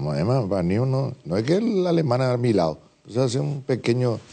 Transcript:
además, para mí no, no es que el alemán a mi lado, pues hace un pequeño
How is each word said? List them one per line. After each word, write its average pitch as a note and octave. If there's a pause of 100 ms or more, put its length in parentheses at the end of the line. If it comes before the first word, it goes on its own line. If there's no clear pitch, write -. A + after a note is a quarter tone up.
(100)
además, G#2
para F#2+
mí F2
no, C3 (100)
no E2+
es A2
que D#3+
el G#3
alemán D#3
a B2+
mi A#2+
lado, E2 (260)
pues G2+
hace B2+
un C#3+
pequeño B2 (140)